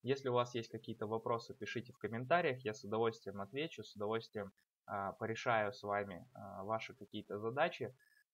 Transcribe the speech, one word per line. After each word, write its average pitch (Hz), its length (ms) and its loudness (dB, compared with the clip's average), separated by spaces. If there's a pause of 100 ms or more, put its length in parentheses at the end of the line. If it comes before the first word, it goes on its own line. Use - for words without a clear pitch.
Если 127 260 0
у 123 40 4
вас 120 220 4
есть 113 140 -2
какие-то 110 380 -6
вопросы, 113 480 0
пишите 113 380 -4
в - 40 -20
комментариях, 127 680 2
я 107 80 0
с - 100 -10
удовольствием 107 580 2
отвечу, 135 420 -4
с - 120 -14
удовольствием, 104 560 -2 (340)
а, 98 280 -2
порешаю 113 600 2
с - 100 -12
вами, 101 500 0
а, 95 320 -8
ваши 110 280 0
какие-то 104 460 -6
задачи. 120 560 0 (380)